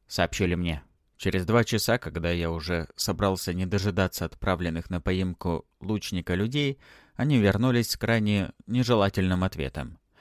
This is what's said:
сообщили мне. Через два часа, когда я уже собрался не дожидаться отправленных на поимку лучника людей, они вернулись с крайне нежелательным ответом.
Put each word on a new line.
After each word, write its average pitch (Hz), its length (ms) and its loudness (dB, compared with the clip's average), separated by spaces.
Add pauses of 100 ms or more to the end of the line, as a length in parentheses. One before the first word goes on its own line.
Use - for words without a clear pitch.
сообщили 87 480 0
мне. 85 280 -2 (340)
Через 92 300 0
два 113 180 4
часа, 113 320 0
когда 85 340 -4
я 85 200 -2
уже 85 440 -4
собрался 95 600 -2
не 92 100 -2
дожидаться 92 640 0
отправленных 82 640 -4
на 90 100 -4
поимку 92 680 -2 (140)
лучника 92 540 -4
людей, 135 440 0 (360)
они 139 240 2
вернулись 113 520 4
с - 60 -2
крайне 104 560 0 (140)
нежелательным 98 800 2
ответом. 71 540 -6 (220)